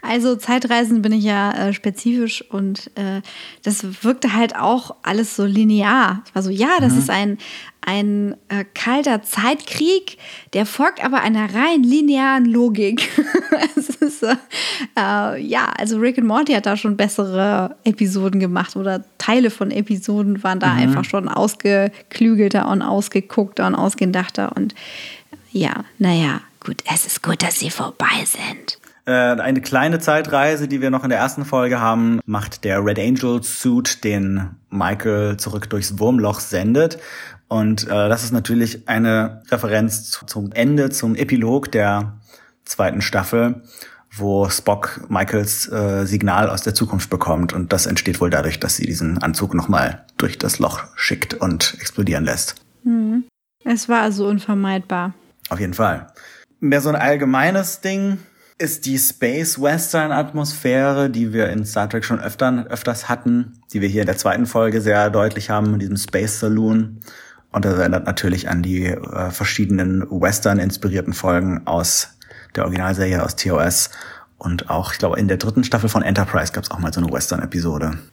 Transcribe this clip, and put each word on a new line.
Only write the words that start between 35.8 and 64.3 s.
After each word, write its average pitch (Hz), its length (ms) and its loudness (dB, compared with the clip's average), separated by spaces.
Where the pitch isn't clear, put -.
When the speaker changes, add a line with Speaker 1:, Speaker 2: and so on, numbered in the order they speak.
Speaker 2:
Wurmloch 107 420 2
sendet. 120 560 2
Und, 110 360 0
äh, 104 240 0
das 113 160 0
ist 113 80 -4
natürlich 117 560 0
eine 110 600 2
Referenz 110 600 0
zu, - 140 -10
zum 101 280 -6
Ende, 135 360 4
zum 113 280 0
Epilog 127 540 0
der 104 480 0
zweiten 95 380 -2
Staffel, 117 600 0
wo 101 380 0
Spock - 640 -2
Michaels, 101 600 -2
äh, 98 360 0
Signal 98 420 2
aus - 140 -4
der - 100 -2
Zukunft - 380 -2
bekommt. 85 420 0
Und 87 220 -2
das 92 100 0
entsteht - 380 -2
wohl 87 80 2
dadurch, 78 280 0
dass - 180 -2
sie - 100 -4
diesen 82 360 -2
Anzug - 300 -2
nochmal 82 540 0
durch - 220 -2
das - 200 -4
Loch - 240 -2
schickt - 380 -4
und 82 440 -2
explodieren 87 460 -2
lässt. - 300 -4
Speaker 1:
Mhm. 233 400 0
Es 233 240 0
war 233 100 4
also 202 260 0
unvermeidbar. 196 840 -2
Speaker 2:
Auf 92 100 -4
jeden 92 140 -4
Fall. 95 320 0
Mehr 143 200 4
so 139 80 -2
ein 151 80 2
allgemeines 143 840 2
Ding 196 340 -2
ist 156 300 -6
die 135 120 -2
Space-Western-Atmosphäre, 143 2000 0
die 113 220 -2
wir 107 180 0
in 104 160 -2
Star 104 240 -2
Trek 113 140 -2
schon 117 160 -2
öfter, 123 500 -2
öfters 120 380 -6
hatten, 120 460 0
die 104 80 -2
wir 98 80 2
hier 104 140 0
in 92 40 0
der 92 100 -2
zweiten 107 300 0